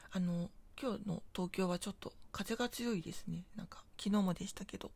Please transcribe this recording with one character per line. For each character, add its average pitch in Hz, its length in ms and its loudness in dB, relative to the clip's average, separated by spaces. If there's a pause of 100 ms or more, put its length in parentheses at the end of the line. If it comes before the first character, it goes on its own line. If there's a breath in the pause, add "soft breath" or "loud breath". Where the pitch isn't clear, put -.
あ 190 100 0
の、 175 300 4 (320)
今 240 160 2
日 208 100 -4
の 175 140 0 (100)
東 180 200 0
京 185 180 4
は 180 80 2
ち - 120 -2
ょ - 20 -2
っ - 80 -10
と - 120 -8 (200)
風 - 240 -2
が 240 140 2
強 240 260 2
い 170 80 0
で 170 100 -6
す - 140 -4
ね。 170 160 -2 (120)
な 180 100 -6
ん - 20 -14
か、 - 160 -14 (160)
昨 202 100 0
日 202 140 8
も 180 100 6
で 185 140 -2
し - 60 -6
た - 120 -8
け - 140 -10
ど。 - 160 -6